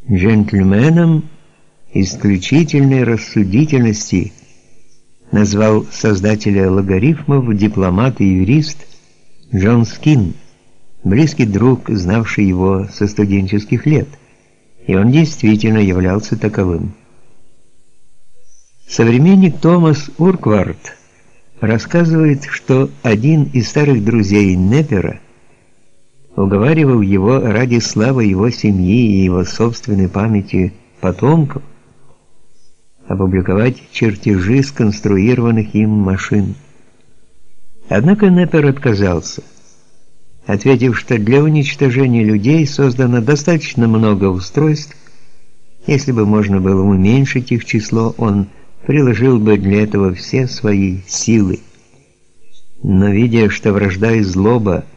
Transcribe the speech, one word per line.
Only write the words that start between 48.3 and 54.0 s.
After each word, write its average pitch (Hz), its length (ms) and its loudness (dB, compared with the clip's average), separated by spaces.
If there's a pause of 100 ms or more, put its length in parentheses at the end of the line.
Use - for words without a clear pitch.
приложил 127 520 2
бы 107 180 2
для 101 280 2
этого 98 300 0
все 123 340 -4
свои 98 580 -2
силы. 104 540 -2 (1200)
Но 101 260 2
видя, 113 420 2
что - 220 -2
вражда 101 400 0